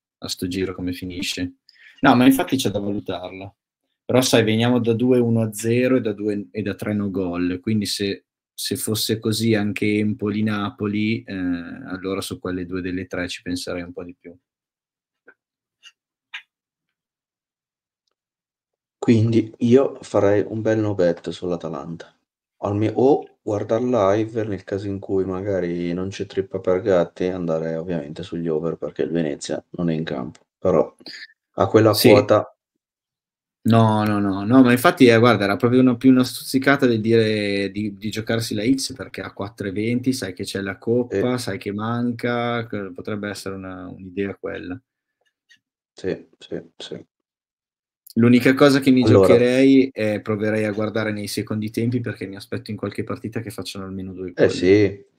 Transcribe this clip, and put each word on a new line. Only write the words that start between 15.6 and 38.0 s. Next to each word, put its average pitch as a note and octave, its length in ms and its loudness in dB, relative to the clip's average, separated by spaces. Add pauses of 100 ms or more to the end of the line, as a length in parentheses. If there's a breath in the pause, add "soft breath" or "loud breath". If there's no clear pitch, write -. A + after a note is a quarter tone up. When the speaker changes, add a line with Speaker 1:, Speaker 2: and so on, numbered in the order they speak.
Speaker 2:
Quindi A2+ 600 2
io B2 440 4
farei G2+ 440 2
un A2 160 -8
bel A2 160 0
no G#2+ 160 -2
bet F2 360 0
sull'Atalanta. E2 840 -8 (440)
Alme-, G#2 360 -2
o - 480 2
guardar A2 400 -2
live, A2 600 0
nel G2 180 -8
caso G2+ 240 -6
in G2 140 -8
cui F#2+ 240 -2
magari F2+ 680 -4
non F#2 160 -4
c'è G2 180 -10
trippa - 340 -6
per F#2 220 0
gatti, F#2 420 0
andare E2 520 -4
ovviamente E2 460 -8
sugli E2+ 260 -6
over, D#2+ 280 -2
perché - 260 -8
il C#2 80 -2
Venezia D2+ 600 -4
non F2 200 -4
è D#2+ 40 0
in D#2+ 100 -4
campo. C2+ 360 -10 (180)
Però E2 360 2 (600 loud breath)
a - 120 2
quella A2 280 6
Speaker 1:
Sì. A#2+ 180 6
Speaker 2:
quota G#2 420 4 (1080)
Speaker 1:
No, A2 420 4
no, G#2 160 0
no, G2 240 -2
no, B2+ 180 8
ma A#2+ 100 8
infatti, C3 340 6
eh, A#2 120 8
guarda, A2 260 6
era G2+ 120 2
proprio B2 260 2
una, B2+ 140 4
più C3 140 4
una B2+ 140 6
stuzzicata C#3 600 0
del A#2 160 2
dire G#2+ 680 0
di, G#2 240 -6
di G2+ 160 -8